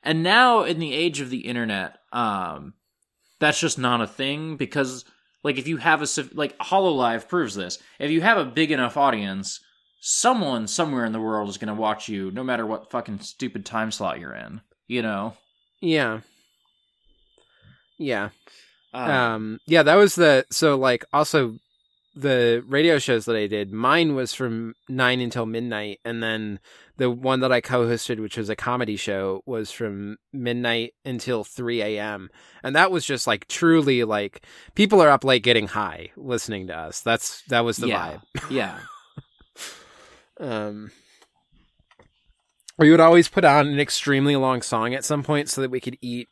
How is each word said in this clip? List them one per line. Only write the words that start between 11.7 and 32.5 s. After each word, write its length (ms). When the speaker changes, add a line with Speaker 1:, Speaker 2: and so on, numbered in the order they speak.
Speaker 1:
watch 340
you, 220
no 140
matter 200
what 260
fucking 300
stupid 460
time 240
slot 300
you're 140
in, 260
you 160
know? 340
Speaker 2:
Yeah. 400
Yeah. 320
Speaker 1:
Um, 160
Speaker 2:
Um, 560
yeah, 160
that 140
was 180
the, 360
so, 280
like, 340
also, 440
the 520
radio 320
shows 280
that 100
I 120
did, 240
mine 420
was 180
from 420
nine 320
until 260
midnight, 580
and 180
then 380
the 140
one 300
that 120
I 80
co-hosted, 600
which 160
was 120
a 80
comedy 400
show, 500
was 240
from 460
midnight 640
until 400
three 360
A 200
M. 280